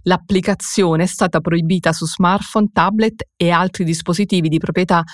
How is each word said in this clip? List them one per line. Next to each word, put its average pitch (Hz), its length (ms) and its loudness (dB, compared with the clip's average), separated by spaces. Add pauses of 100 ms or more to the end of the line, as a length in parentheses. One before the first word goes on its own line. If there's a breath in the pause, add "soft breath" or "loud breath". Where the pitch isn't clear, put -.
l'applicazione 180 1000 0
è 185 40 2
stata 180 340 0
proibita 170 520 0
su 160 140 -4
smartphone, 202 680 0
tablet 214 520 0 (120)
e 170 140 2
altri 180 340 0
dispositivi 170 640 0
di 156 100 0
proprietà 180 560 0